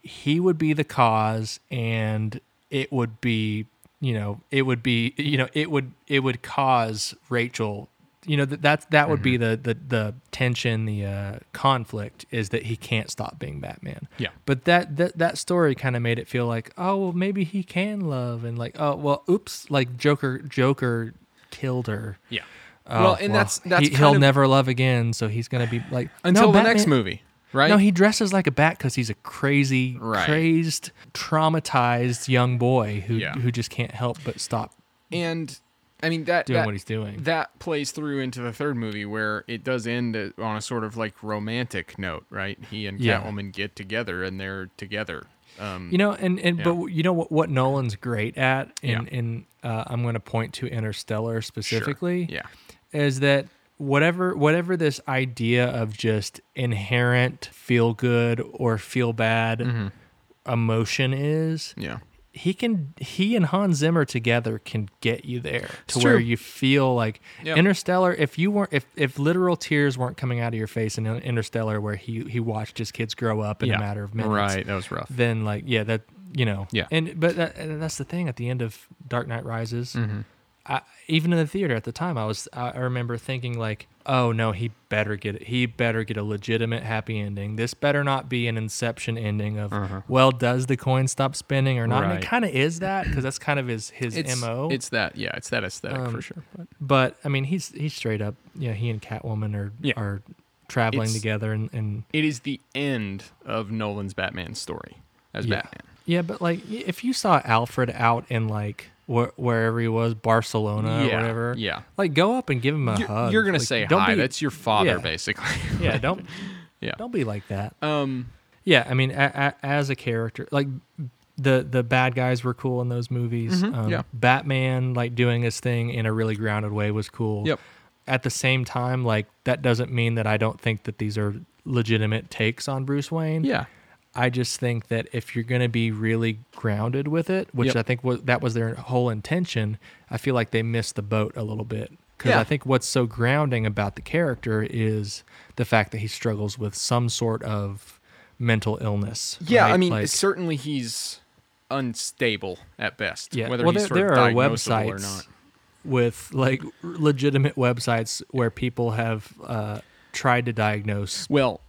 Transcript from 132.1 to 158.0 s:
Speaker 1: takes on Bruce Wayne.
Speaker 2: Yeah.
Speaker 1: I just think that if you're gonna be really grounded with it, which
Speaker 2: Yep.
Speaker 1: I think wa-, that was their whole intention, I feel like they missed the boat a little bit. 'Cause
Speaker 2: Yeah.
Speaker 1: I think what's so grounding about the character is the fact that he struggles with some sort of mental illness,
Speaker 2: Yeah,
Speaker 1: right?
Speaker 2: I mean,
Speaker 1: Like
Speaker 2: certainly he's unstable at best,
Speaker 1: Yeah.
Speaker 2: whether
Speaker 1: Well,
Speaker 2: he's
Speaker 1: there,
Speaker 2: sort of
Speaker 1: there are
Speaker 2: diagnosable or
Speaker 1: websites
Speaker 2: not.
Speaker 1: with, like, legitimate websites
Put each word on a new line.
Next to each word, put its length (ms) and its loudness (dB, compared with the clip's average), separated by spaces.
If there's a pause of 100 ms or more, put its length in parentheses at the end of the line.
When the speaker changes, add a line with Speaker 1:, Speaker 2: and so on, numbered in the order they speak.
Speaker 1:
takes 360 0
on 180 -4
Bruce 260 -2
Wayne. 320 0
Speaker 2:
Yeah. 220 0 (480)
Speaker 1:
I 160 2
just 300 -2
think 300 -2
that 240 -2
if 240 -6
you're 80 -2
gonna 240 2
be 200 2
really 500 2 (140)
grounded 540 0
with 220 0
it, 240 0
which 140 2
Speaker 2:
Yep. 100 2
Speaker 1:
I 60 2
think 200 -2
wa-, 220 2
that 160 2
was 140 0
their 200 -2
whole 340 0
intention, 680 -2 (320)
I 80 -4
feel 180 0
like 160 2
they 120 2
missed 340 -2
the 40 -4
boat 360 0
a 60 -6
little 200 -6
bit. 300 -8 (240)
'Cause 140 2
Speaker 2:
Yeah. 100 6
Speaker 1:
I 20 2
think 220 -2
what's 220 2
so 180 2
grounding 600 2
about 300 0
the 60 -12
character 680 0
is 540 -2 (320)
the 80 0
fact 300 4
that 60 -4
he 80 -4
struggles 520 -4
with 160 -4
some 320 0
sort 360 -2
of 580 -6 (360)
mental 440 2
illness, 580 -4
Speaker 2:
Yeah, 240 4
Speaker 1:
right? 120 6
Speaker 2:
I 20 6
mean, 140 4
Speaker 1:
Like 180 0
Speaker 2:
certainly 480 0
he's 640 -6 (540)
unstable 840 -2 (180)
at 200 -4
best, 380 -6
Speaker 1:
Yeah. 140 -2
Speaker 2:
whether 140 0
Speaker 1:
Well, 100 6
Speaker 2:
he's 100 2
Speaker 1:
there, 40 -2
Speaker 2:
sort 140 2
of 140 2
Speaker 1:
there 80 8
are 80 6
Speaker 2:
diagnosable 580 2
or 60 -4
Speaker 1:
websites 60 -8
Speaker 2:
not. 260 -8 (560)
Speaker 1:
with, 500 0
like, 280 2 (220)
legitimate 720 2
websites 640 0 (100)